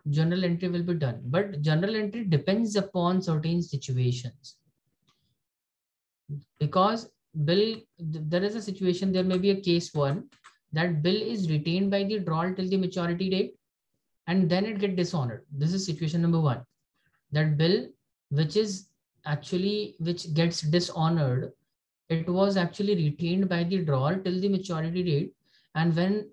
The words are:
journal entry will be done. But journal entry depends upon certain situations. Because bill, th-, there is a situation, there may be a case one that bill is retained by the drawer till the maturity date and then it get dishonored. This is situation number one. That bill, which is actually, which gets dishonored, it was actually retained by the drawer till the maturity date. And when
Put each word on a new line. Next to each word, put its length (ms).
journal 360
entry 240
will 140
be 120
done. 320
But 340
journal 340
entry 300
depends 500
upon 460
certain 400
situations. 960
Because 520
bill, 320
th-, 300
there 140
is 120
a 80
situation, 500
there 120
may 140
be 120
a 100
case 340
one 340
that 300
bill 180
is 300
retained 400
by 140
the 140
drawer 340
till 160
the 80
maturity 540
date 240
and 200
then 160
it 140
get 180
dishonored. 560
This 220
is 100
situation 380
number 180
one. 240
That 260
bill, 300
which 260
is 320
actually, 720
which 340
gets 300
dishonored, 920
it 200
was 280
actually 380
retained 540
by 160
the 200
drawer 320
till 240
the 80
maturity 540
date. 320
And 220
when 360